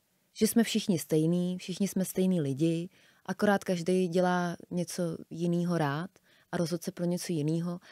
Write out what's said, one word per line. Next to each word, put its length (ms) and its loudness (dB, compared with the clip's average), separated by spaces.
Že 120 2
jsme 180 4
všichni 340 0
stejný, 600 2
všichni 300 -4
jsme 160 -2
stejný 360 0
lidi, 480 0
akorát 380 2
každý 440 0
dělá 480 2
něco 320 -4
jinýho 480 0
rád 320 -2
a 40 -4
rozhodl 280 -2
se 80 -6
pro 120 -6
něco 280 -2
jinýho. 480 0